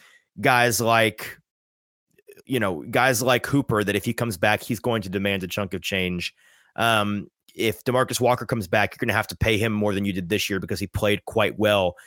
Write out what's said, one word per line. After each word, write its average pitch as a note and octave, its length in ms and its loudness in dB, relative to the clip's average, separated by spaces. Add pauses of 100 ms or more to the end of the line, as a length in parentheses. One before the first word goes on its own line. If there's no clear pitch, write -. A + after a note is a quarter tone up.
(400)
guys B2 400 2
like A2+ 580 2 (1080)
you B2+ 140 -2
know, F#2 300 -2
guys B2 300 2
like B2 260 2
Hooper, A#2+ 380 0
that G2 120 0
if - 80 -4
he A#2+ 80 -2
comes A2+ 240 -6
back, G#2 260 2
he's - 180 -6
going A2+ 220 -2
to G2 60 -12
demand G2 340 -2
a F#2 60 -6
chunk G2 260 -6
of F2+ 80 -8
change. F2+ 520 -4 (420)
Um, G#2 520 0 (260)
if G#2+ 300 -2
DeMarcus B2+ 360 0
Walker A#2+ 260 2
comes G#2+ 220 -4
back, G#2 240 2
you're - 140 -8
gonna G#2 100 0
have G#2+ 120 0
to F2+ 80 -14
pay A2+ 220 2
him A2 140 0
more G#2 200 0
than G2 120 -2
you G2+ 80 -2
did F2+ 160 -6
this G2+ 200 0
year G2 120 -2
because - 200 -6
he G2+ 60 -4
played G#2 380 0
quite G#2 340 0
well G2+ 380 2 (100)